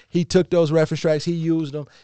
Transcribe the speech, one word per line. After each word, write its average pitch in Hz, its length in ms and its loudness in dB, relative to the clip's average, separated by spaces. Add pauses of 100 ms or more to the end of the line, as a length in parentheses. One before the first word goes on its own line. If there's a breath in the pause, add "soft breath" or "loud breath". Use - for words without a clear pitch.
He 175 160 0
took 185 240 0
those 170 220 2
reference 156 300 0
tracks, 151 240 0
he 170 80 -2
used 165 420 -2
them. 147 120 -10 (180 soft breath)